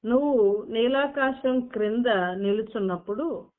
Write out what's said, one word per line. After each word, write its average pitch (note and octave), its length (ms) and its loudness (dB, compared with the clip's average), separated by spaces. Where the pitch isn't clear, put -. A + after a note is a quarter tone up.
నువ్వు A#3 640 4
నీలాకాశం C4 920 0
క్రింద A#3 460 -2
నిలుచున్నప్పుడు G3+ 1120 -4